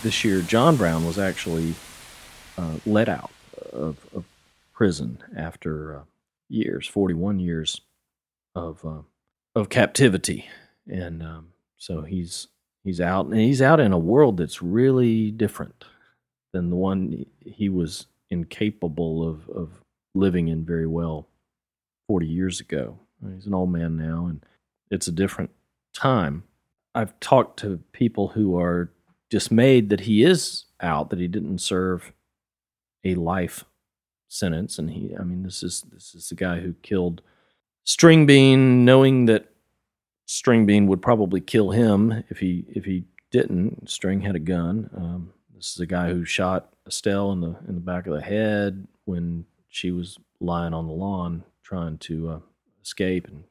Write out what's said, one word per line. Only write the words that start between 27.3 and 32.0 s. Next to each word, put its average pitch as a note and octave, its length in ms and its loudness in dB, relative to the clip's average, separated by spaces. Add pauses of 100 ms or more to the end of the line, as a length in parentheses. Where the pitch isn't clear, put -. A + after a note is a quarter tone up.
to G2 180 -6 (120)
people A2 360 0
who F#2+ 320 0
are F2 320 -2 (400)
dismayed A#2 580 4
that G2+ 120 2
he G#2+ 220 4
is - 420 2 (140)
out, D2+ 300 -2
that - 80 -6
he F2 100 -4
didn't F#2+ 300 -6
serve F#2 560 -4 (880)